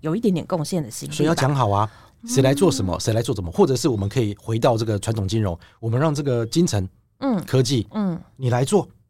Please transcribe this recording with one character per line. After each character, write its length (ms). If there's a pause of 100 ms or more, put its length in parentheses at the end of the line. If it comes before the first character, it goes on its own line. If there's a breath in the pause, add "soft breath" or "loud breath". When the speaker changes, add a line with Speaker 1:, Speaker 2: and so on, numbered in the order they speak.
Speaker 1:
有 140
一 40
点 140
点 140
贡 180
献 160
的 80
心 180
力 40
吧？ 60
Speaker 2:
所 60
以 40
要 80
讲 180
好 160
啊， 180 (380 loud breath)
谁 160
来 100
做 200
什 120
么， 120
Speaker 1:
嗯。 40
Speaker 2:
谁 140
来 80
做 140
什 80
么， 80
或 160
者 80
是 120
我 80
们 140
可 100
以 220
回 160
到 180
这 80
个 140
传 180
统 120
金 120
融， 160 (240 soft breath)
我 80
们 140
让 140
这 80
个 240
金 180
城 220 (320)
Speaker 1:
嗯。 260
Speaker 2:
科 160
技， 300
Speaker 1:
嗯。 280 (180)
Speaker 2:
你 120
来 160
做。 200
Speaker 1:
嗯。 100 (140)